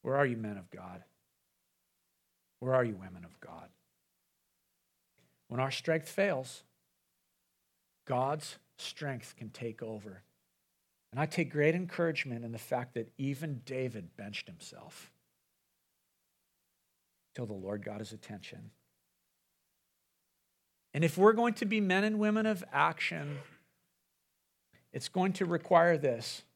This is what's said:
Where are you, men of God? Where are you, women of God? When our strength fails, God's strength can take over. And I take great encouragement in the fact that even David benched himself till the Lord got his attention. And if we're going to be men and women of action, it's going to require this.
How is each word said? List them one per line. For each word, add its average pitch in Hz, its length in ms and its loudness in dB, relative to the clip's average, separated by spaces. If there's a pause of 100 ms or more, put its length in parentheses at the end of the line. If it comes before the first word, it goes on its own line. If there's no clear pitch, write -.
Where 131 140 0
are 139 100 6
you, 120 100 0
men 107 200 -6
of 92 140 -14
God? 90 320 -16 (1600)
Where 131 140 2
are 127 100 6
you, 110 100 0
women 92 300 -14
of - 160 -20
God? 82 280 -18 (1800)
When 123 120 -4
our 131 100 2
strength 160 380 0
fails, 156 540 0 (1400)
God's 131 520 0 (200)
strength - 580 -8
can 110 140 -12
take 117 320 -8
over. 104 400 -10 (880)
And 127 80 -2
I 151 60 4
take 151 260 0
great 151 220 6
encouragement 165 680 0
in 117 80 -6
the 113 60 -6
fact 120 360 -4
that 113 240 -6
even 139 460 -4
David 123 520 -6
benched 104 320 -10
himself - 640 -18 (2250)
till 123 120 -6
the 104 60 -8
Lord 98 320 -6
got 107 160 -8
his 107 120 -10
attention. 107 580 -14 (2250)
And 147 120 2
if 165 140 2
we're 208 140 10
going 233 220 2
to 233 120 -2
be 214 140 2
men 190 240 4
and 214 140 0
women 214 280 2
of 208 260 0
action, 147 680 0 (1600)
it's 127 140 -8
going 185 260 2
to 190 100 0
require 170 540 6
this. 123 460 -2 (120)